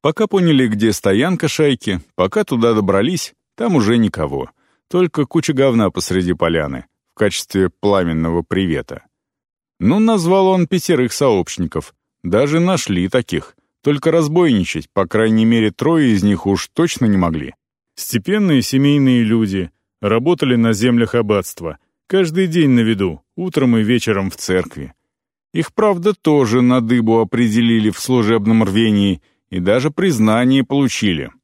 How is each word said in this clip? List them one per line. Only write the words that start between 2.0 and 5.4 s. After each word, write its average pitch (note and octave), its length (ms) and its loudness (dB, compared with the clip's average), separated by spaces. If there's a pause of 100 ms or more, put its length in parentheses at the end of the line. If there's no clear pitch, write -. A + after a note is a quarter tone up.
пока F#2+ 300 -2
туда A#2 280 0
добрались, G#2+ 600 -2 (200)
там A3 220 -2
уже A#2 220 2
никого. D2 520 -4 (380)
Только F3 380 -2
куча D#3+ 260 -2